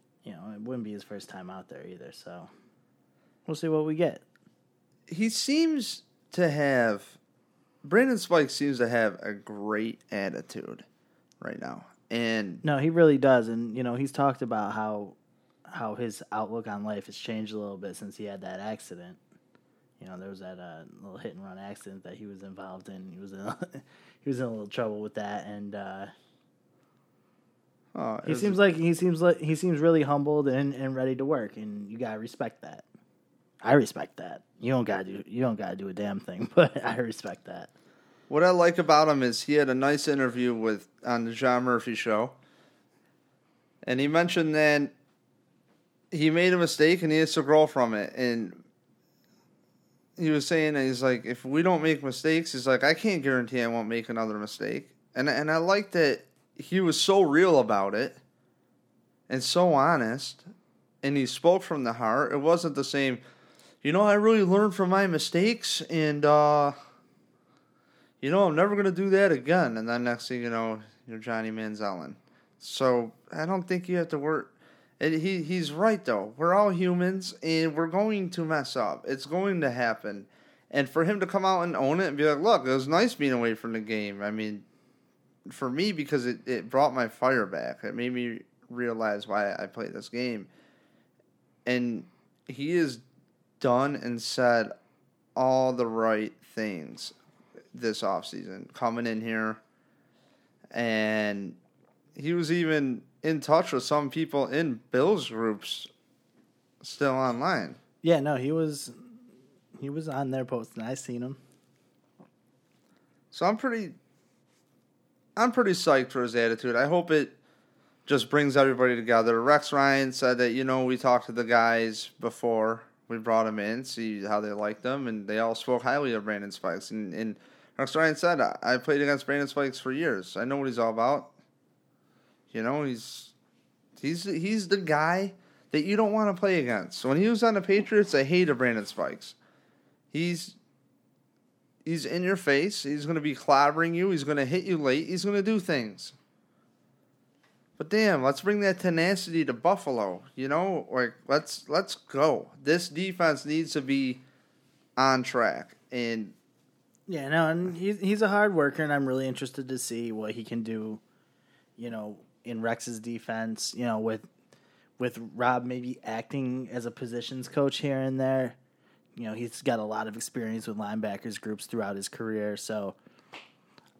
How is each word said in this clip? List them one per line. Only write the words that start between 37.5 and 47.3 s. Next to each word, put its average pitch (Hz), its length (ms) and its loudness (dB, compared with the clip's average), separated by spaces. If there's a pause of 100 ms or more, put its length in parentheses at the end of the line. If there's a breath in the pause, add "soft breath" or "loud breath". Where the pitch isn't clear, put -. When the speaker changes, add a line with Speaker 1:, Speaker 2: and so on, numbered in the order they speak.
Speaker 2:
What 151 140 4
I 180 60 8
like 175 300 6
about 156 300 8
him 139 120 4
is 120 220 0
he 147 100 0
had 143 160 4
a 127 60 2
nice 143 320 0
interview 123 480 0
with, 110 320 -2 (180)
on 117 200 -2
the 117 80 -6
John 127 320 2
Murphy 120 280 0
show, 113 380 -2 (1500 soft breath)
and 127 160 0
he 139 80 2
mentioned 165 480 2
that 147 360 4 (1200)
he 156 200 2
made 175 220 6
a 180 40 4
mistake 170 460 4
and 156 80 0
he 156 80 4
has 156 140 2